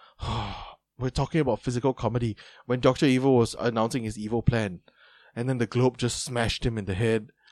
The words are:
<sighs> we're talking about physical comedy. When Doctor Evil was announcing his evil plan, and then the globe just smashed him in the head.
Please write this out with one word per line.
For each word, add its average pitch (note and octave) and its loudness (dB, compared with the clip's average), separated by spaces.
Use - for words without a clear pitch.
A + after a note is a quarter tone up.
<sighs> - -10
we're B2+ -2
talking C#3+ -2
about B2+ 0
physical B2+ 0
comedy. A#2 -2
When B2 0
Doctor C3+ 4
Evil C3 6
was A2+ 2
announcing A2+ 0
his G#2+ -6
evil G#2+ -4
plan, G#2 0
and A#2+ -6
then C3 -2
the A#2 0
globe B2 0
just - -4
smashed A#2+ -4
him A#2 -2
in G#2 -6
the F#2+ -4
head. A2 0